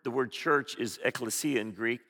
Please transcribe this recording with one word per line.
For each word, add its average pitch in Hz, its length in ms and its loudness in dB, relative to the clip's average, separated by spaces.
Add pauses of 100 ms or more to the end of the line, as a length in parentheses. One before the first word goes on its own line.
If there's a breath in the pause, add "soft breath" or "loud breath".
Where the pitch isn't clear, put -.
the 127 80 -2
word 123 220 0
church 143 460 2
is 117 260 -2
ekklesia 127 540 0
in 110 120 0
Greek, 113 400 -2